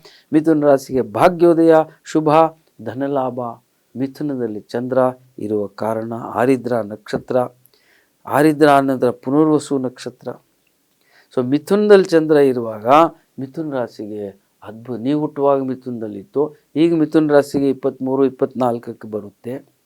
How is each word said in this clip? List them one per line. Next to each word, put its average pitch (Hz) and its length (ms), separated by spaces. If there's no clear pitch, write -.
ಮಿಥುನ 156 300
ರಾಶಿಗೆ 139 380
ಭಾಗ್ಯೋದಯ, 165 760
ಶುಭ, 156 260
ಧನಲಾಭ. 131 580
ಮಿಥುನದಲ್ಲಿ 131 640
ಚಂದ್ರ 123 380
ಇರುವ 104 280
ಕಾರಣ 110 460
ಆರಿದ್ರ 120 600
ನಕ್ಷತ್ರ, 110 640
ಆರಿದ್ರ 147 440
ಆನಂತರ 135 420
ಪುನರ್ವಸು 147 680
ನಕ್ಷತ್ರ. 127 500
So 127 100
ಮಿಥುನದಲ್ಲಿ 190 600
ಚಂದ್ರ 160 300
ಇರುವಾಗ 120 520
ಮಿಥುನ 139 340
ರಾಶಿಗೆ 107 680
ಅದ್ಭುತ. 113 360
ನೀವು 139 220
ಹುಟ್ಟುವಾಗ 139 420
ಮಿಥುನದಲ್ಲಿತ್ತು, 123 920
ಈಗ 165 180
ಮಿಥುನ 156 360
ರಾಶಿಗೆ 139 400
ಇಪ್ಪತ್ತ್ಮೂರು, 131 560
ಇಪ್ಪತ್ನಾಲ್ಕಕ್ಕೆ 120 840
ಬರುತ್ತೆ. 107 800